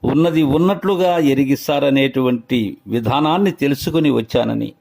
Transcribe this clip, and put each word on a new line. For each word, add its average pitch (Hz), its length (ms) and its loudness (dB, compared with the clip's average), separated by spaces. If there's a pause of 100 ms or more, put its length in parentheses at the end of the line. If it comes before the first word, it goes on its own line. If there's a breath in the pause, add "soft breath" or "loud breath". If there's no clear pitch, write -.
ఉన్నది 156 400 2
ఉన్నట్లుగా 180 720 0
ఎరిగిస్తారనేటువంటి 135 1600 0 (100)
విధానాన్ని 143 640 0
తెలుసుకుని 151 580 -2
వచ్చానని 117 720 -2